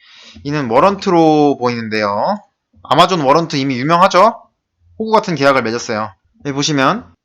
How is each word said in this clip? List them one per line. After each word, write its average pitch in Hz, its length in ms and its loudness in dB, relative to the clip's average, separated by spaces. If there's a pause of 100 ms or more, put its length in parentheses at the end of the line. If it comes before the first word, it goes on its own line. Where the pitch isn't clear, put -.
(440)
이는 143 260 -4
워런트로 156 880 2
보이는데요. 117 840 -4 (440)
아마존 170 380 2
워런트 151 340 0
이미 135 240 -4
유명하죠? 175 640 2 (560)
호구 220 120 -6
같은 208 220 0
계약을 135 300 2
맺었어요. 110 500 -6 (320)
여기 143 80 -6
보시면 143 580 -2 (140)